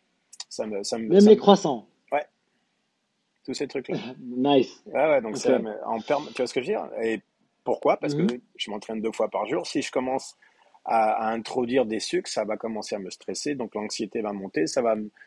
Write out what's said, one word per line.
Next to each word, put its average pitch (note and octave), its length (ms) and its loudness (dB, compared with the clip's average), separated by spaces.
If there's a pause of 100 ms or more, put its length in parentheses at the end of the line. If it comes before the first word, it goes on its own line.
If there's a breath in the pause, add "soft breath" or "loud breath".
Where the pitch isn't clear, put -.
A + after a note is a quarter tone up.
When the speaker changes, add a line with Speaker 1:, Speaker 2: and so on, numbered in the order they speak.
(480)
Speaker 1:
Ça - 180 -8
me, G#2 180 -6
ça - 140 -4
me, A2+ 100 -6
Speaker 2:
Même F3+ 120 8
Speaker 1:
ça G#3 100 10
Speaker 2:
les G#3+ 40 12
Speaker 1:
me - 60 4
Speaker 2:
croissants ? E3 480 6 (240)
Speaker 1:
Ouais. D3 120 0 (1200)
Tous C3 100 -8
ces C#3+ 120 -4
trucs-là. C3+ 300 -6 (120)
Speaker 2:
<laughs> C3 120 -14
Nice. B2+ 680 2
Speaker 1:
Ouais, - 60 -16 (160)
ouais, C#3+ 120 4
donc A2 140 -6
Speaker 2:
Ok. - 80 -6
Speaker 1:
c'est B2+ 80 2
la B2 80 6
me-, A2 260 -6
en A2+ 160 -4
perm-, C#3+ 280 -4
tu A#2 80 -14
vois B2 100 -2
ce - 80 -10
que B2+ 80 0
je D3+ 80 -6
veux G#3+ 80 -2
dire ? E2+ 100 -8 (140)
Et A2+ 180 0 (440)
pourquoi ? D#3 320 2
Parce D3 180 -4
que D3+ 80 0
Speaker 2:
Mhm. A#3+ 180 0 (160)
Speaker 1:
je - 140 -8
m'entraîne G#2+ 320 -8
deux A2 100 -2
fois G#2+ 160 0
par G2+ 180 -2
jour. E3 200 -4
Si C#3+ 160 -2
je - 80 -8
commence C3 460 -4 (480 soft breath)
à, A2+ 260 2 (180)
à A2+ 40 -2
introduire B2 520 0
des A2 160 -4
sucres, - 300 -4
ça A2 140 -2
va G#2 120 -4
commencer A2 380 -8
à G#2+ 40 -6
me F#2 120 -10
stresser, - 440 -6
donc A#2+ 200 -8
l'anxiété G#2+ 480 -6
va G#2 100 -4
monter, G2+ 340 -4
ça C3+ 140 -2
va A#2 160 2
me, G#2+ 140 -8 (160 soft breath)